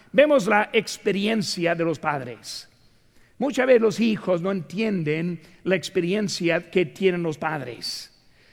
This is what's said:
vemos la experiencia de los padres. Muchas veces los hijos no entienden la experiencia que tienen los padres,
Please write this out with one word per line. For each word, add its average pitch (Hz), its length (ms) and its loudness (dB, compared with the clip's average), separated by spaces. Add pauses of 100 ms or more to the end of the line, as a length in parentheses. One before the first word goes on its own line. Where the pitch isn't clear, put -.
(120)
vemos 269 340 6
la 208 260 2
experiencia 196 1000 0
de 165 100 -2
los 160 140 -2
padres. 131 720 -8 (680)
Muchas 254 280 0
veces 247 160 8
los 214 160 2
hijos 185 420 0
no 185 120 -2
entienden 170 880 -2 (240)
la 185 100 0
experiencia 175 960 -2
que 185 160 2
tienen 180 380 -2
los 156 140 -4
padres, 147 720 -8 (400)